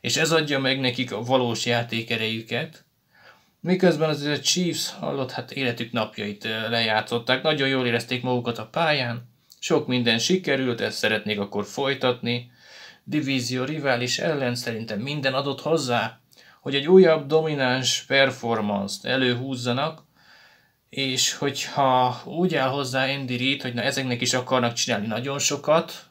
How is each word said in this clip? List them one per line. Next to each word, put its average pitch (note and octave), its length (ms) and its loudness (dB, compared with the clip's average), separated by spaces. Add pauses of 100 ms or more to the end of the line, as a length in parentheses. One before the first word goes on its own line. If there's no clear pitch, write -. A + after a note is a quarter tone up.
És A#2+ 160 -2
ez D#3 140 2
adja D3+ 280 2
meg C3+ 200 0
nekik B2+ 320 -2
a G#2+ 120 -4
valós A#2+ 420 2
játékerejüket. A2+ 1160 -2 (760)
Miközben D#3+ 500 4
azért C#3+ 280 -2
a - 40 -6
Chiefs, - 480 0
hallott, C#3 420 -4
hát - 200 -8
életük A#2+ 400 -4
napjait, G#2+ 540 -6
ö, A2 240 -4
lejátszották. A#2 720 0
Nagyon D3 240 2
jól C3 180 2
érezték A#2+ 380 -2
magukat B2 340 0
a A2 80 -10
pályán. C3+ 680 -2 (280)
Sok - 280 2
minden A#2+ 320 2
sikerült, C3+ 640 0
ezt G#2+ 160 -4
szeretnék G#2+ 420 0
akkor G2+ 260 -2
folytatni. B2 840 -2 (520)
Divízió B2+ 600 -2
rivális C3+ 560 -2
ellen C#3 360 0
szerintem A2+ 440 -6
minden C3+ 340 -2
adott C3+ 280 -2
hozzá, B2 580 0 (420)
hogy C#3 140 -6
egy C#3 120 0
újabb D#3+ 400 8
domináns C#3 800 0
performance-t A2+ 1000 0
előhúzzanak, B2+ 1000 -2 (840)
és C3 440 -2
hogyha B2+ 920 2
úgy D#3+ 300 0
áll C3 140 2
hozzá C3 380 -2
Andy C3+ 300 -4
Reid, C3+ 240 -2
hogy B2 120 -4
na, A#2 80 -2
ezeknek C3 400 -2
is B2 120 0
akarnak B2 400 0
csinálni G#2+ 340 -2
nagyon A#2+ 320 -4
sokat D3+ 540 0 (180)